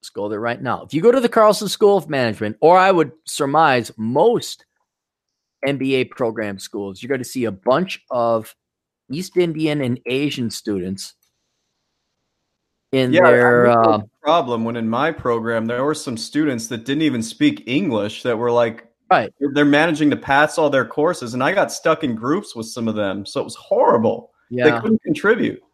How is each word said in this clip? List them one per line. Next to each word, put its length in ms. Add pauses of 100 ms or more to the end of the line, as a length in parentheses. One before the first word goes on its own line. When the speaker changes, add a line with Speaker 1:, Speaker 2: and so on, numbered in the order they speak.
Speaker 1:
Let's 80
go 180
there 140
right 200
now. 220
If 100
you 80
go 120
to 80
the 80
Carlson 400
School 260
of 140
Management, 500
or 180
I 140
would 220 (100)
surmise 720
most 680 (1000)
M 140
B 180
A 80
program 560
schools, 420
you're 60
gonna 160
see 220
a 60
bunch 580
of 440 (560)
East 280
Indian 420
and 260
Asian 460
students 600 (1800)
in 220
Speaker 2:
Yeah, 140
I 40
Speaker 1:
their, 340
Speaker 2:
think 120
that's 100
Speaker 1:
uh, 100
Speaker 2:
the 120 (120)
problem 420
when 120
in 140
my 220
program, 540
there 180
were 120
some 220
students 500
that 180
didn't 180
even 200
speak 440
English 560
that 140
were, 140
like, 360 (220)
Speaker 1:
Right. 300
Speaker 2:
they're, 140
they're 120
managing 460
to 60
pass 400
all 120
their 160
courses, 480
and 100
I 100
got 180
stuck 320
in 120
groups 400
with 120
some 200
of 80
them, 300
so 160
it 20
was 120
horrible. 760 (180)
They 80
Speaker 1:
Yeah. 220
Speaker 2:
couldn't 240
contribute. 580 (120)